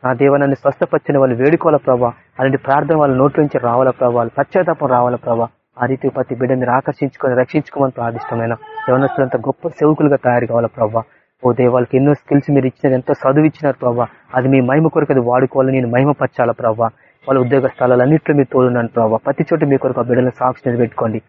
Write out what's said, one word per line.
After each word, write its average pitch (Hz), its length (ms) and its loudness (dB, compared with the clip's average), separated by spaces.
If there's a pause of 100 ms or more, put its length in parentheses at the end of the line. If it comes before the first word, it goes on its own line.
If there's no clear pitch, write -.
నా 127 80 0
దేవా, 139 240 2
నన్ను 139 180 2
స్వస్థపరచని 143 640 -2
వాళ్ళు 131 180 2
వేడుకోవాలా, 151 420 2
ప్రభా. 123 340 0 (280)
అలాంటి 135 180 0
ప్రార్థన 147 380 0
వాళ్ళ 143 200 2
నోటి 135 240 2
నుంచి 147 180 0
రావాలా, 123 320 0
ప్రభా. 123 240 0
వాళ్ళ 117 240 0
పశ్చాత్తాపం 160 500 0
రావాలా, 123 280 2
ప్రభా. 117 320 -2 (340)
ఆ 123 40 -2
రీతి 135 220 -2
ప్రతి 131 260 -4
బిడ్డ 123 200 -2
మీరు 123 160 -2
ఆకర్షించుకొని 135 640 -4
రక్షించుకోమని 135 560 -2
ప్రార్థిష్టమైన 117 680 -6 (340)
యవనస్తులంతా 131 480 0
గొప్ప 135 300 -6
సేవకులుగా 151 480 0
తయారు 120 300 0
కావాలా, 117 200 -2
ప్రభా. 113 360 -4 (420)
ఓ 123 80 2
దేవాలకి 123 440 0
ఎన్నో 139 180 4
స్కిల్స్ - 360 -2
మీరు 139 160 2
ఇచ్చినారు, 131 280 -2
ఎంతో 127 180 -2
చదువు 143 320 2
ఇచ్చినారు, 151 320 -2
ప్రభా. 120 300 -2 (280)
అది 127 140 0
మీ 135 120 4
మహిమ 139 280 2
కొరకు 151 240 -2
అది 135 80 2
వాడుకోవాలని 131 520 0
నేను 127 160 -2
మహిమ 131 240 2
పరచాలా, 123 400 -2
ప్రభా. 113 340 -2 (420)
వాళ్ళ 135 120 2
ఉద్యోగ 131 260 2
స్థలాలన్నింటిలో 131 680 2
మీరు 139 160 0
తోడున్నాను, 123 360 0
ప్రభా. 113 280 0
ప్రతి 135 260 -4
చోట 160 220 0
మీ 139 120 2
కొరకు 127 240 -2
ఆ - 20 0
బిడ్డలను 123 280 0
సాక్షి 127 380 -4
నిలబెట్టుకోండి. 117 600 -4